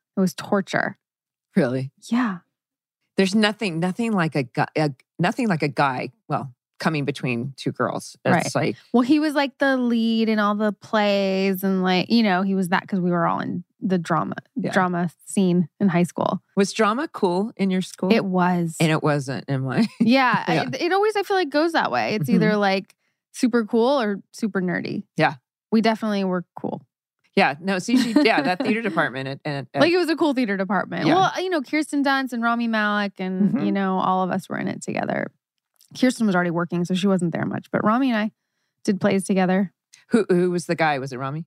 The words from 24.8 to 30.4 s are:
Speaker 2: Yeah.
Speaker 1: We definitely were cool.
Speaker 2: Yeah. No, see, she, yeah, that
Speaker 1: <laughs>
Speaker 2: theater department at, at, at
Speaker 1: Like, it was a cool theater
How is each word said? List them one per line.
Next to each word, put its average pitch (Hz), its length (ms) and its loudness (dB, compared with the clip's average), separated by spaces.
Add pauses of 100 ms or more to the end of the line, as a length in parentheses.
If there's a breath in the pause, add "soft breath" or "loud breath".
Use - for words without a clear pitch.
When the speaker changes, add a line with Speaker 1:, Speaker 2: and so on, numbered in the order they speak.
Speaker 2:
Yeah. 151 180 2 (360)
Speaker 1:
We 220 100 4
definitely 214 420 0
were 180 220 -2 (140)
cool. - 260 -8 (500)
Speaker 2:
Yeah. 156 240 4
No, 190 200 -4
see, 233 180 0
she, 226 160 0 (100)
yeah, 220 180 4
that 180 180 0
Speaker 1:
<laughs> 277 40 -4
Speaker 2:
theater 214 200 0
department 135 440 -2
at, 139 160 -8
at, 139 300 -6
at 147 80 2
Speaker 1:
Like, 330 100 4
it 359 60 2
was 349 120 0
a 330 60 0
cool 294 200 0
theater 220 200 -2